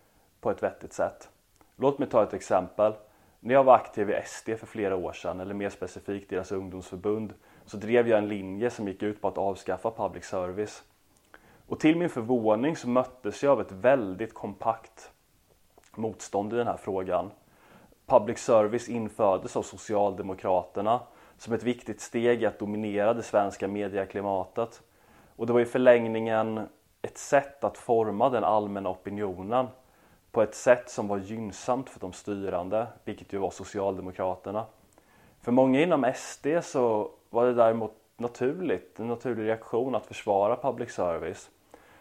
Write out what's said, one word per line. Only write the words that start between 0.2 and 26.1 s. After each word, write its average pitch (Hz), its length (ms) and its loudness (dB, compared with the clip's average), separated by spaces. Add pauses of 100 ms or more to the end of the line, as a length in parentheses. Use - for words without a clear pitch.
på 107 100 0
ett 95 120 -4
vettigt - 300 -6
sätt. - 360 -4 (460)
Låt 135 240 0
mig 131 100 -2
ta 113 140 6
ett 101 100 -2
exempel. 101 600 0 (460)
När 117 140 -2
jag 135 100 8
var 127 120 10
aktiv 104 340 0
i 95 40 0
S - 320 -6
D 113 100 -4
för 110 120 -12
flera 98 280 -2
år 80 180 -4
sedan, 90 260 -6
eller 98 140 -8
mer 101 160 -4
specifikt 98 600 -10
deras 90 220 -6
ungdomsförbund, 95 840 -6 (320)
så - 120 -14
drev 117 300 2
jag 110 100 6
en 104 100 0
linje 101 420 -4
som 113 180 -6
gick 95 160 -6
ut 104 180 -4
på 101 60 0
att 92 100 -4
avskaffa 95 540 -4
public 90 340 -6
service. 95 580 -6 (840)
Och - 120 -6
till 160 180 6
min 170 120 0
förvåning 117 680 2
så 123 140 -8
möttes 123 540 -2
jag 143 80 6
av 117 100 4
ett 95 100 -10
väldigt 107 600 0
kompakt - 800 -8 (840)
motstånd 104 580 -4
i - 20 -2
den 117 120 0
här 87 100 -2
frågan. 92 540 -2 (720)
Public 117 320 4
service 113 520 2
infördes 107 680 0
av 110 40 0
Socialdemokraterna 98 1400 -2 (380)
som - 160 -6
ett 110 100 -2
viktigt 117 380 -4
steg 120 420 0
i - 20 4
att 127 140 -2
dominera 104 540 0
det 117 100 -4
svenska 101 440 0
medieklimatet. 98 1120 -4 (540)
Och 113 120 -4
det 117 60 2
var 120 60 6
i 120 60 4
förlängningen 113 1040 4 (340)